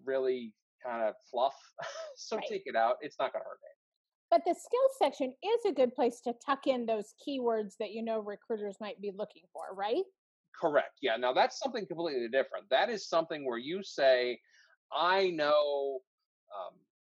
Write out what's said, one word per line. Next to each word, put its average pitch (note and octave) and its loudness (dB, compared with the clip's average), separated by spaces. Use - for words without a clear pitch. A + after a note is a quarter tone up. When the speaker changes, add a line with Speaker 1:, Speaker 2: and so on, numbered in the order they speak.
Speaker 1:
really C3 0
kind A#2 -4
of G#2 -2
fluff. B2 0
<laughs> - -8
So - -8
Speaker 2:
Right. - -6
Speaker 1:
take G3+ -6
it A#2 -4
out. A2+ 4
It's - -12
not C3 -2
gonna - -8
hurt G2 -14
anything. - -20
Speaker 2:
But E4+ 4
the F4+ 2
skills C5 2
section C4+ 0
is A#4 0
a F4+ 2
good B3+ 2
place C4+ 0
to A#3+ -4
tuck C#4 0
in B3 0
those A3 -2
keywords A#3 -2
that G#3+ -6
you A3+ -8
know A3+ -2
recruiters G#3 -8
might F#3+ -10
be G3+ -6
looking F#3 -10
for, - -10
right? A3 0
Speaker 1:
Correct. - 2
Yeah. A#2 2
Now, B2 2
that's G#3 4
something A#3+ -4
completely D3+ -4
different. A2 -2
That D#3+ 4
is A3 -6
something D#3+ 0
where A#2+ -2
you E3 -6
say, B2 4
"I F3+ 2
know, D3 2
um, F2+ -12